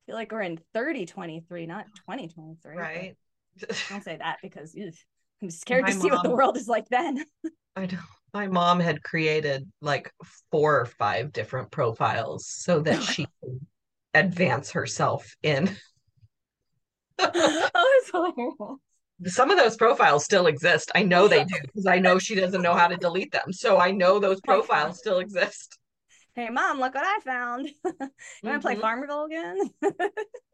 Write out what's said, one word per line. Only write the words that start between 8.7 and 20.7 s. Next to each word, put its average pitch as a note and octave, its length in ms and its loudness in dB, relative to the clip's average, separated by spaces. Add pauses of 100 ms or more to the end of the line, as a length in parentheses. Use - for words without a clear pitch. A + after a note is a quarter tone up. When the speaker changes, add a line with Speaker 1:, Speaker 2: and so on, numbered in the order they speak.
Speaker 2:
had D#3+ 240 0
created, D3+ 640 -2 (120)
like, D3 280 -4 (420)
four D3+ 280 4
or A#2+ 60 0
five A#2 480 -2
different A#2+ 380 -8
profiles A2+ 760 -2
so - 340 0
that E3+ 220 0
Speaker 1:
<laughs> - 0 -
Speaker 2:
she - 220 -4 (160)
could B2+ 180 -12 (540)
advance E3+ 580 2
herself - 680 -4
in. D3+ 340 0
<laughs> - 60 -18 (1400)
Speaker 1:
Oh, F4 840 4
it's - 100 -18
hilarious. C#4 680 -4 (480)
Speaker 2:
Some C4 240 4
of F#4+ 60 6
those B3 200 4
profiles D3+ 480 4
still F3+ 220 4
exist. D#3 480 2